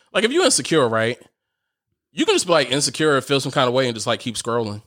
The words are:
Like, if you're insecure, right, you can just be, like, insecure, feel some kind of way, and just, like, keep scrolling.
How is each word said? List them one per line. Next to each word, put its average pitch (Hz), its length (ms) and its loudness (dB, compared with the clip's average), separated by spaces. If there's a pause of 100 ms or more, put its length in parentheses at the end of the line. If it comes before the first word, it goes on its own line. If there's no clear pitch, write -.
(120)
Like, 208 120 -2
if 247 80 0
you're 359 120 2
insecure, 147 420 2
right, 113 320 -2 (960)
you 233 140 -2
can 427 80 2
just 165 120 0
be, 175 60 2
like, 139 180 2
insecure, 143 520 0
feel 139 180 0
some 139 120 -6
kind 135 140 2
of 120 60 0
way, 131 140 2
and 117 80 -2
just, 107 120 -8
like, 117 140 -2
keep 117 140 -8
scrolling. 110 520 -4